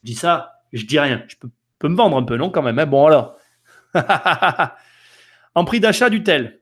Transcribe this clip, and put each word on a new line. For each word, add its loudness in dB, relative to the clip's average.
Je -14
dis -8
ça, -4
je -10
dis 0
rien. -2
Je -20
peux, -20
peux -4
me -2
vendre 2
un 0
peu, -4
non, -4
quand -2
même, -2
hein ? 0
Bon, 4
alors. 2
<laughs> -2
En 2
prix -2
d'achat 2
du -2
tel. -2